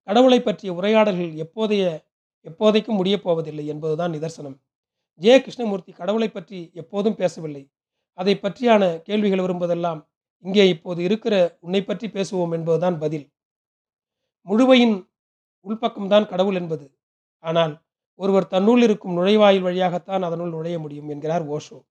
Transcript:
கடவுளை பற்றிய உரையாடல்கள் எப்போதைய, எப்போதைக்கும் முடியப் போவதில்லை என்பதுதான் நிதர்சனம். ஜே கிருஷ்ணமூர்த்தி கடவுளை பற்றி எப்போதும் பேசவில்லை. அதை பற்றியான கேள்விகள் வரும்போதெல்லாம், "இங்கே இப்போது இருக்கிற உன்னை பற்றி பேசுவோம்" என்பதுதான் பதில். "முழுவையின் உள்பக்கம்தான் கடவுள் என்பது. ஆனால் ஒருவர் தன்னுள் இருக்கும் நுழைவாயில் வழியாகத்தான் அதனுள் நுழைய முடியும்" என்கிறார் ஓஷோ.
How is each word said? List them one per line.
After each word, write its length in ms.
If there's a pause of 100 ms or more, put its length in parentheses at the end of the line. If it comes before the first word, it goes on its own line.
கடவுளை 400
பற்றிய 320
உரையாடல்கள் 600
எப்போதைய, 720 (380)
எப்போதைக்கும் 520
முடியப் 280
போவதில்லை 420
என்பதுதான் 460
நிதர்சனம். 520 (540)
ஜே 220
கிருஷ்ணமூர்த்தி 520
கடவுளை 380
பற்றி 440
எப்போதும் 420
பேசவில்லை. 540 (440)
அதை 220
பற்றியான 680
கேள்விகள் 380
வரும்போதெல்லாம், 680 (300)
"இங்கே 320
இப்போது 340
இருக்கிற 580
உன்னை 220
பற்றி 240
பேசுவோம்" 440
என்பதுதான் 480
பதில். 340 (1120)
"முழுவையின் 640 (540)
உள்பக்கம்தான் 640
கடவுள் 280
என்பது. 420 (420)
ஆனால் 440 (320)
ஒருவர் 320
தன்னுள் 340
இருக்கும் 360
நுழைவாயில் 440
வழியாகத்தான் 600
அதனுள் 280
நுழைய 300
முடியும்" 300
என்கிறார் 400
ஓஷோ. 420